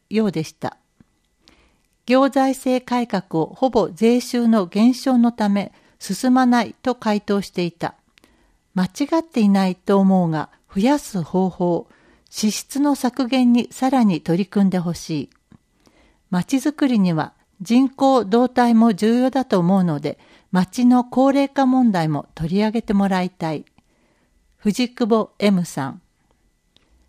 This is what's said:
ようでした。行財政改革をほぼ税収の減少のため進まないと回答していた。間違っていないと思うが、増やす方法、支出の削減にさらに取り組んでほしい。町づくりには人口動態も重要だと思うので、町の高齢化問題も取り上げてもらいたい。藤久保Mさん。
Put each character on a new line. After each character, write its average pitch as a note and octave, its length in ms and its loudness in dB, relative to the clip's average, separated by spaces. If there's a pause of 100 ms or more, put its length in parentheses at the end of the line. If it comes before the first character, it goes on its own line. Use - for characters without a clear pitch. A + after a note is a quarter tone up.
よ G#3+ 180 -2
う F#3 60 -2
で D#3+ 100 -4
し - 100 -12
た。 - 260 -12 (1300)
行 C4 240 2
財 C4+ 220 0
政 B3+ 320 -4
改 B3 220 -4
革 F#3 360 -6
を D3+ 120 -6
ほ C4 140 -2
ぼ A3 220 0
税 A#3 300 0
収 A#3+ 280 -2
の A3 160 2
減 A3+ 300 2
少 B3+ 240 0
の A#3 140 4
た G#3+ 180 -2
め G3+ 220 -4 (260)
進 B3 340 -4
ま B3+ 140 2
な A#3+ 160 2
い - 200 -8
と B3+ 120 -2
回 G#3+ 260 -4
答 G3+ 220 -2
し - 80 -12
て F3 140 -4
い E3+ 80 -6
た。 - 220 -10 (800)
間 F#3 120 0
違 - 20 -4 (300)
っ E4 40 -2
て E4 180 -4
い G#3 100 4
な F#3+ 180 2
い F3+ 80 -4
と G3 220 0
思 F#3+ 300 2
う - 20 -2
が、 D#3 180 -6 (260)
増 G3 60 -4
や C4+ 180 2
す F#3+ 240 -8
方 F#3 280 -2
法、 F3 380 -4 (420)
支 G#3+ 220 -4
出 - 280 -8
の C#4+ 140 2
削 B3+ 320 -4
減 B3 260 2
に A#3+ 180 2
さ C4 200 -4
ら C4 120 2
に F#3 200 0
取 E3+ 160 -2
り G3+ 80 -2
組 G3+ 200 0
ん F#3 40 2
で F#3 80 -2
ほ E3+ 160 -4
し - 160 -14 (140)
い。 - 60 -18 (1000)
町 F3+ 260 -2
づ C#4+ 160 -2
く C#4+ 160 0
り B3 100 0
に F3+ 140 2
は D#3 220 -2 (260)
人 B3 300 2
口 C4+ 340 2
動 A#3 240 2
態 A#3+ 260 2
も A3+ 200 4
重 A3 260 0
要 B3+ 100 0
だ B3+ 140 -2
と G#3 140 0
思 F#3 220 2
う F3+ 40 2
の D3+ 160 -2
で、 C#3+ 180 -8 (340)
町 F#3 340 0
の B3 180 4
高 C4 260 0
齢 C#4 180 0
化 C#4 180 0
問 B3+ 260 2
題 E3 160 0
も C#3+ 260 -4
取 E3 220 -4
り G#3 60 2
上 G#3+ 80 0
げ A3+ 120 -4
て G#3+ 120 -4
も G3 140 2
ら F#3 140 0
い F#3 80 -6
た D#3+ 220 -8
い。 D3 120 -10 (920)
藤 A#3 340 -2
久 A#3+ 180 -4
保 A3 300 0
M G3 260 2
さ C3+ 240 -8
ん。 - 140 -16 (1080)